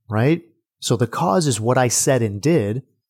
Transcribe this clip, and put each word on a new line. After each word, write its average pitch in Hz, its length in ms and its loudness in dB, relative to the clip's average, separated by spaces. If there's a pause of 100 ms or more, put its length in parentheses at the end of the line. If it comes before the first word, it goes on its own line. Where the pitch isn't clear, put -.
right? 131 360 0 (340)
So - 180 -2
the 117 120 0
cause 175 400 0
is 107 120 -2
what 120 180 0
I 127 100 2
said 127 340 0
and 101 180 -4
did, 131 440 0 (260)